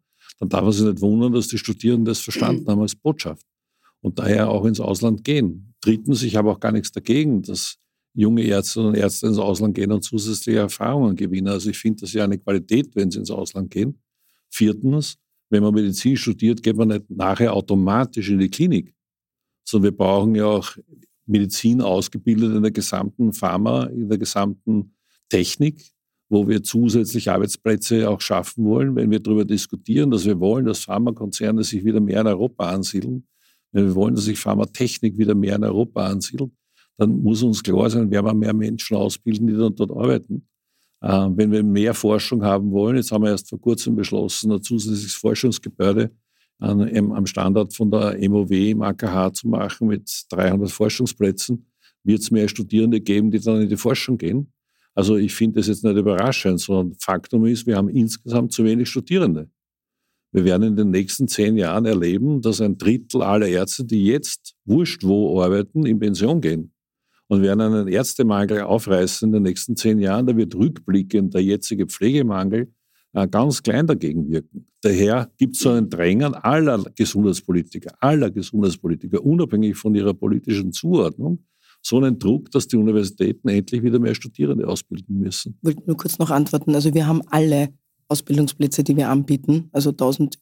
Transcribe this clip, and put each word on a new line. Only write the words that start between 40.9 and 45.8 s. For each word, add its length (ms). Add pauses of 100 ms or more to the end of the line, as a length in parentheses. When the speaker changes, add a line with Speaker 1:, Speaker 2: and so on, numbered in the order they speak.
Speaker 1:
Äh, 340
wenn 160
wir 120
mehr 300
Forschung 500
haben 280
wollen, 260
jetzt 140
haben 120
wir 60
erst 200
vor 100
kurzem 360
beschlossen, 560
ein 100
zusätzliches 540
Forschungsgebäude 960 (480)